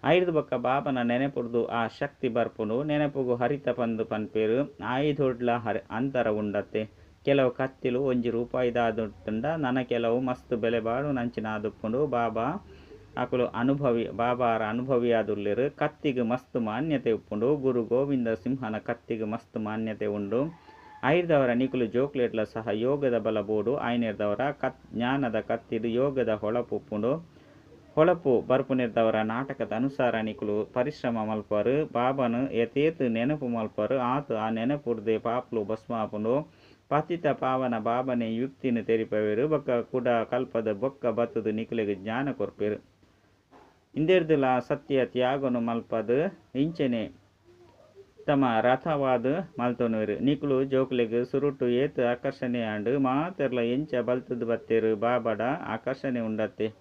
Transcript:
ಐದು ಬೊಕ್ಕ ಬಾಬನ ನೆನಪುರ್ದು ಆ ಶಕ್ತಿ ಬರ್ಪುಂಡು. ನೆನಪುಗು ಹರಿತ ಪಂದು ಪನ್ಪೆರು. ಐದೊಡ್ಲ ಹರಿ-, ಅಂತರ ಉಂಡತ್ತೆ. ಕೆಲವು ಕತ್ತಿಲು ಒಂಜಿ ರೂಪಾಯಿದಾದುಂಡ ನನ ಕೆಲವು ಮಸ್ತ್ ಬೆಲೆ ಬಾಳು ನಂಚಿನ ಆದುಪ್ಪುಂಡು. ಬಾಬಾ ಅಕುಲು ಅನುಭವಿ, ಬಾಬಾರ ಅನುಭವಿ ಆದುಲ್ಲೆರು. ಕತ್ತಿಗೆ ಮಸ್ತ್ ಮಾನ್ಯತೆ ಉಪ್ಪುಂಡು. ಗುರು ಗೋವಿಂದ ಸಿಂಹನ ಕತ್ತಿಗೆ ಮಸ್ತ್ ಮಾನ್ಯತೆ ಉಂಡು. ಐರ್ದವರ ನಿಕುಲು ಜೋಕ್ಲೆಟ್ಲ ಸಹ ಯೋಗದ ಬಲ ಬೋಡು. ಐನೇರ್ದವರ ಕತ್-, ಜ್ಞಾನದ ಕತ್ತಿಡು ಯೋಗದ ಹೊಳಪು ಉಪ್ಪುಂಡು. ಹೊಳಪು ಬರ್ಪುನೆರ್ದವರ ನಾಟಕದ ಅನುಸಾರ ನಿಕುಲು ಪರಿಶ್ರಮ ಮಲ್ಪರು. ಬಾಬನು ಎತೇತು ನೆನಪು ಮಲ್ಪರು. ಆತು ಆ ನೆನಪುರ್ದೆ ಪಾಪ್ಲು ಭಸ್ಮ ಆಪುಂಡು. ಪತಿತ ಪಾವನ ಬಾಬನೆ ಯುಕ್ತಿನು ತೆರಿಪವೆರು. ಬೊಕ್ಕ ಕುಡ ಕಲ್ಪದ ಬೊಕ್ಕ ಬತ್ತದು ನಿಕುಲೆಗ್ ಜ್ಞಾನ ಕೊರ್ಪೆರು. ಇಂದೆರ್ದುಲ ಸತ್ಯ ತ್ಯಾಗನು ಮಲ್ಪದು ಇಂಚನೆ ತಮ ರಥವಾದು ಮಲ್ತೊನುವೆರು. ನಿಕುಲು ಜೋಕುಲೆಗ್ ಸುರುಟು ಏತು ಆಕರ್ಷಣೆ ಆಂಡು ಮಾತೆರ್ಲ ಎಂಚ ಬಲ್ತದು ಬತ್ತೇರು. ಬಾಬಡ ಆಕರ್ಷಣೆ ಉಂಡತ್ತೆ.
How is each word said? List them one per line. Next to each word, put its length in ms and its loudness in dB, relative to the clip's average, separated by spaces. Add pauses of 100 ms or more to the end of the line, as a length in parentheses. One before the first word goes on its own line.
ಐದು 280 4
ಬೊಕ್ಕ 220 0
ಬಾಬನ 480 0
ನೆನಪುರ್ದು 680 0
ಆ 200 -2
ಶಕ್ತಿ 420 -6
ಬರ್ಪುಂಡು. 540 -2
ನೆನಪುಗು 520 0
ಹರಿತ 340 0
ಪಂದು 360 0
ಪನ್ಪೆರು. 520 0 (380)
ಐದೊಡ್ಲ 640 0
ಹರಿ-, 340 -2
ಅಂತರ 380 0
ಉಂಡತ್ತೆ. 520 -2 (420)
ಕೆಲವು 280 4
ಕತ್ತಿಲು 500 -2
ಒಂಜಿ 280 2
ರೂಪಾಯಿದಾದುಂಡ 1160 -2 (120)
ನನ 240 0
ಕೆಲವು 380 0
ಮಸ್ತ್ 340 -4
ಬೆಲೆ 260 0
ಬಾಳು 320 -2
ನಂಚಿನ 360 -4
ಆದುಪ್ಪುಂಡು. 600 -2
ಬಾಬಾ 400 0 (720)
ಅಕುಲು 300 0
ಅನುಭವಿ, 640 0
ಬಾಬಾರ 600 0
ಅನುಭವಿ 420 0
ಆದುಲ್ಲೆರು. 680 0
ಕತ್ತಿಗೆ 440 -2
ಮಸ್ತ್ 360 -2
ಮಾನ್ಯತೆ 540 0
ಉಪ್ಪುಂಡು. 440 0
ಗುರು 280 0
ಗೋವಿಂದ 520 2
ಸಿಂಹನ 420 -4
ಕತ್ತಿಗೆ 460 -6
ಮಸ್ತ್ 340 -6
ಮಾನ್ಯತೆ 480 -4
ಉಂಡು. 360 -2 (640)
ಐರ್ದವರ 480 4
ನಿಕುಲು 320 0
ಜೋಕ್ಲೆಟ್ಲ 580 0
ಸಹ 300 -6
ಯೋಗದ 440 0
ಬಲ 240 0
ಬೋಡು. 400 0
ಐನೇರ್ದವರ 680 0
ಕತ್-, 420 -6
ಜ್ಞಾನದ 460 0
ಕತ್ತಿಡು 480 -2
ಯೋಗದ 460 2
ಹೊಳಪು 420 -2
ಉಪ್ಪುಂಡು. 380 -2 (800)
ಹೊಳಪು 480 4
ಬರ್ಪುನೆರ್ದವರ 800 2
ನಾಟಕದ 540 -4
ಅನುಸಾರ 460 0
ನಿಕುಲು 340 -2 (180)
ಪರಿಶ್ರಮ 500 -2
ಮಲ್ಪರು. 520 0 (180)
ಬಾಬನು 480 0 (100)
ಎತೇತು 560 0
ನೆನಪು 400 -2
ಮಲ್ಪರು. 520 -2
ಆತು 360 -2
ಆ 140 -2
ನೆನಪುರ್ದೆ 680 -2
ಪಾಪ್ಲು 460 -2
ಭಸ್ಮ 300 -6
ಆಪುಂಡು. 420 -2 (540)
ಪತಿತ 380 0
ಪಾವನ 520 0
ಬಾಬನೆ 560 -2
ಯುಕ್ತಿನು 480 -2
ತೆರಿಪವೆರು. 640 0
ಬೊಕ್ಕ 220 0 (160)
ಕುಡ 220 -2 (220)
ಕಲ್ಪದ 420 -2
ಬೊಕ್ಕ 340 -4
ಬತ್ತದು 460 0
ನಿಕುಲೆಗ್ 440 -2
ಜ್ಞಾನ 360 -4
ಕೊರ್ಪೆರು. 480 -4 (1160)
ಇಂದೆರ್ದುಲ 500 4 (140)
ಸತ್ಯ 460 0
ತ್ಯಾಗನು 540 0
ಮಲ್ಪದು 600 0 (360)
ಇಂಚನೆ 480 0 (1200)
ತಮ 200 4 (160)
ರಥವಾದು 720 2 (220)
ಮಲ್ತೊನುವೆರು. 680 0
ನಿಕುಲು 400 2
ಜೋಕುಲೆಗ್ 640 2
ಸುರುಟು 440 0
ಏತು 400 0
ಆಕರ್ಷಣೆ 540 -2
ಆಂಡು 360 0
ಮಾತೆರ್ಲ 680 0
ಎಂಚ 300 -2
ಬಲ್ತದು 500 -2
ಬತ್ತೇರು. 500 2
ಬಾಬಡ 460 0 (240)
ಆಕರ್ಷಣೆ 540 -4
ಉಂಡತ್ತೆ. 480 -2 (140)